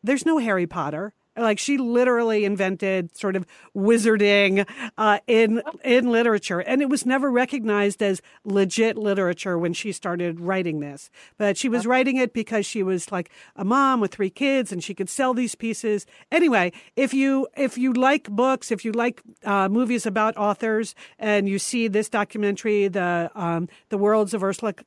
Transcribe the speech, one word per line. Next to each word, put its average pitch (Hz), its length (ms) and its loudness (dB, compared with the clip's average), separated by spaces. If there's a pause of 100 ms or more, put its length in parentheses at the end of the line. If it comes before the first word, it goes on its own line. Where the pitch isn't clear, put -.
there's 254 220 -2
no 320 140 2
Harry 190 280 0
Potter." 165 460 -6 (240)
Like, 220 220 0
she 277 180 0
literally 233 640 2
invented 190 720 -2
sort 190 220 -4
of 185 80 -4 (280)
wizarding, 202 920 4 (300)
uh, 208 300 4
in, 226 340 4 (200)
in 247 300 2
literature. 226 480 2
And 262 220 0
it 277 80 0
was 269 160 -2
never 262 260 2
recognized 220 720 0
as 190 180 0 (220)
legit 202 540 0
literature 190 600 -2
when 170 140 -2
she 190 220 -6
started 175 480 -6
writing 175 400 -2
this. 143 280 -14 (280)
But 202 180 0
she 262 140 -2
was 226 180 0
writing 254 300 2
it 247 160 -2
because 220 320 -4
she 208 180 -4
was, 185 300 -4
like, 180 180 -6 (240)
a - 80 -8
mom 254 380 2
with 190 100 0
three 190 180 -2
kids 269 440 -2
and 175 100 -8
she 202 100 -10
could 196 160 -6
sell 262 240 0
these 233 220 -2
pieces. 214 500 -4 (280)
Anyway, 240 400 4 (240)
if 262 160 0
you, 269 420 2
if 269 220 -2
you 254 160 0
like 254 360 2
books, 254 400 0
if 226 140 -4
you 226 80 -4
like, 233 300 -2 (240)
uh, 196 240 2
movies 233 360 0
about 220 300 0
authors, 214 600 -2 (220)
and 208 300 0
you 196 120 0
see 233 280 -2
this 214 220 0
documentary, 208 800 0
the, 175 460 -2
um, 170 340 -2 (180)
The 208 100 -4
Worlds 208 360 2
of 196 100 -2
Ursula 196 300 -4 (140)